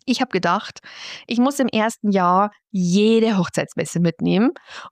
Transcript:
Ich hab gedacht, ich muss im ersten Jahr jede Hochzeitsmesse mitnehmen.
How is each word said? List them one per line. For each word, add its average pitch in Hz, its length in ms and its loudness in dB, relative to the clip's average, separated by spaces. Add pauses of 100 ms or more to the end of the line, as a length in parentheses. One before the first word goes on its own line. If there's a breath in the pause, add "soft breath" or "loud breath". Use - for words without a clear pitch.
Ich 262 160 -2
hab 254 100 -4
gedacht, 180 500 -4 (440 loud breath)
ich 233 140 -2
muss 277 200 0
im 254 80 2
ersten 214 440 -2
Jahr 190 400 2 (180 soft breath)
jede 208 680 2
Hochzeitsmesse 165 600 -4
mitnehmen. 175 520 0 (400 loud breath)